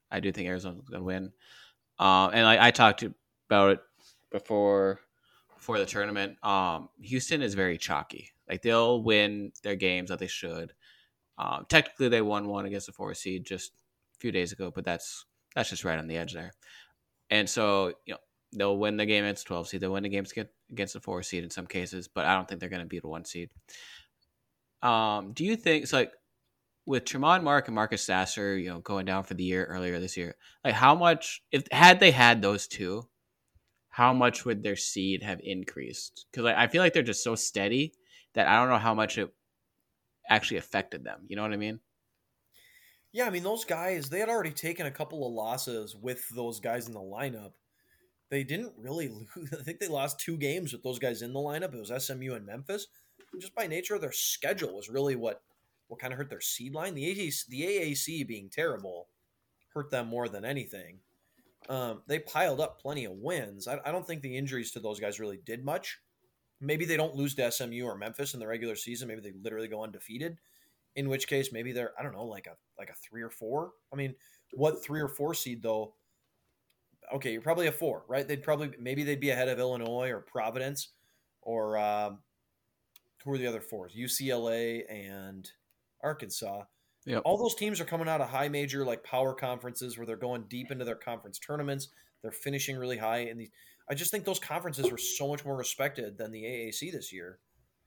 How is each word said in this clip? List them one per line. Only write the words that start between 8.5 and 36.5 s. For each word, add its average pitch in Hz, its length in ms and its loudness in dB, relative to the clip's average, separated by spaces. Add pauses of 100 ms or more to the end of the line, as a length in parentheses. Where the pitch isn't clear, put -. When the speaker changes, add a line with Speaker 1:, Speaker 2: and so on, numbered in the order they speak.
Speaker 1:
they'll 117 420 6
win 104 480 4 (100)
their 101 140 -2
games 90 340 2
that 90 100 -4
they 92 80 -4
should. 82 460 -6 (640)
Um, - 320 -4
technically, 147 400 6
they 117 120 6
won 104 260 0
one 101 180 -2
against 98 220 -6
the 98 60 -16
four 101 200 -8
seed 95 320 -6
just - 260 -8 (440)
a - 40 -20
few 117 120 -4
days 90 200 0
ago, 92 220 -8
but 90 100 -8
that's, - 420 -6 (300)
that's 123 140 0
just - 140 -8
right 80 160 0
on 80 80 -8
the 80 100 -4
edge 82 160 -6
there. 87 180 -12 (800)
And 107 200 4
so, 98 440 4 (120)
you 104 100 -10
know, - 40 -16 (320)
they'll 101 260 4
win 104 200 2
the 107 80 2
game 104 180 4
against 101 240 -4
twelve 85 200 -4
seed. 92 140 -6
They'll 92 120 0
win 98 100 -2
the 101 60 -4
games 98 220 -4
against, - 200 -8 (200)
against 98 220 -4
the - 60 -10
four 90 240 -6
seed 87 200 -4
in 85 60 -10
some 90 180 -10
cases, 90 400 -6
but 85 180 -2
I 90 100 8
don't 95 120 0
think 92 120 -8
they're 90 100 -8
gonna 87 160 -6
beat 85 180 -8
a 80 40 -10
one 80 180 -8
seed. 87 240 -10 (1300)
Um, 110 520 2
do 156 120 -2
you 220 100 2
think, 156 320 2
so, 143 100 2
like, 123 140 2 (720)
with 127 200 0
Tremont 165 380 4
Mark 143 240 4
and 113 80 -4
Marcus 107 280 2
Sasser, 95 540 2
you 90 120 -2
know, 85 100 -8
going 95 260 -4
down 95 180 0
for 95 100 -8
the 90 100 -4
year 92 220 2
earlier 87 340 -2
this 92 180 -6
year, 85 180 -6 (300)
like, 120 80 2
how 127 200 10
much, 170 480 4 (100)
if, 139 200 2
had 180 280 12
they 190 120 12
had 120 300 10
those 101 260 2
two, 101 400 -4 (800)
how 123 240 6
much 123 320 4
would 107 200 -2
their 101 120 0
seed 95 480 -2
have 101 200 -4
increased? - 920 -8
'Cause 120 120 -2
I, 117 180 6